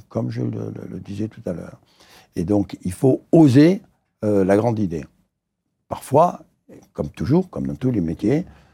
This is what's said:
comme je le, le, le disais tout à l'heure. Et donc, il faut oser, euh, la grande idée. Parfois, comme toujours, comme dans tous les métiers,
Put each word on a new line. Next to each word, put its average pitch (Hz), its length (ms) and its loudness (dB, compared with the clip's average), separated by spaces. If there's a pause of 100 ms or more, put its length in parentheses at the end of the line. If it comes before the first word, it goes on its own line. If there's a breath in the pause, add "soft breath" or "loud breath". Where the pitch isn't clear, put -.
comme 120 200 -6
je 120 120 -8
le, 120 80 -4
le, 110 400 -10
le - 100 -12
disais 104 280 -10
tout 113 180 -16
à 92 80 -6
l'heure. 85 260 -16 (560 soft breath)
Et 90 80 -4
donc, 101 400 -2
il 92 100 -6
faut - 380 0
oser, 156 500 6 (420)
euh, 104 220 2
la 95 100 4
grande 110 240 0
idée. 82 260 -4 (800)
Parfois, - 540 0 (520)
comme 76 160 -6
toujours, 160 400 -2
comme 67 180 -6
dans 69 80 -6
tous 127 160 -4
les 107 100 -2
métiers, 104 440 -2 (280 soft breath)